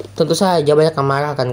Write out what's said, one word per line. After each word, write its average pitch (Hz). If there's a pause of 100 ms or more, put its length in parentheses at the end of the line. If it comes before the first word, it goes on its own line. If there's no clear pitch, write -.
(180)
tentu 165
saja 165
banyak 156
yang 139
marah 139
kan, 127